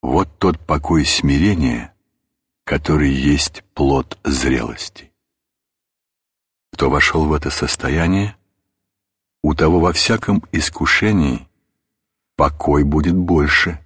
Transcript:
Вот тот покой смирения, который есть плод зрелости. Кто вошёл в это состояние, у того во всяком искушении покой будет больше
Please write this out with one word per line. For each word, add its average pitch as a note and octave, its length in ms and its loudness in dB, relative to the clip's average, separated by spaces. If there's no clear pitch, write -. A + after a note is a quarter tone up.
Вот C#2+ 340 0
тот F2 220 0
покой D2+ 460 0
смирения, C#2+ 880 0
который D2 480 0
есть C#2 520 0
плод C#2 500 0
зрелости. B1+ 880 -4
Кто C2 200 0
вошёл D2+ 340 2
в D2+ 80 0
это C#2+ 160 -2
состояние, E2+ 840 -2
у D2+ 140 0
того E2+ 240 4
во F2 140 2
всяком - 580 0
искушении D#2+ 960 0
покой D2 480 2
будет D#2 320 2
больше E2+ 720 0